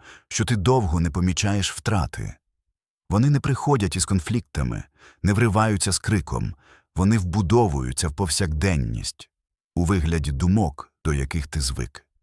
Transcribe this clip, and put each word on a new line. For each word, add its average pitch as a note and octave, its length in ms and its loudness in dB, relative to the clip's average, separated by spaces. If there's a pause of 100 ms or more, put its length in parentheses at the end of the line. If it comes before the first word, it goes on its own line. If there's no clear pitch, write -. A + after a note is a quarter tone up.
(280)
що - 180 -2
ти A#2+ 100 0
довго G2 440 2
не E2+ 100 2
помічаєш F#2 640 0
втрати. C#2+ 640 -4 (760)
Вони A#2 200 4
не C#3+ 100 4
приходять C3 560 0
із F#2 100 0
конфліктами, D2 800 -2 (400)
не G2+ 100 4
вриваються G#2+ 580 2
з - 80 -2
криком, B1+ 560 -2 (400)
вони G2+ 220 4
вбудовуються F2 920 0
в D2 80 -4
повсякденність, D2+ 1120 -2 (460)
у F2 100 2
вигляді E2 460 0
думок, F2 600 0 (120)
до D2+ 80 0
яких C#2 340 -4
ти D2+ 140 -4
звик, C2 440 -6 (160)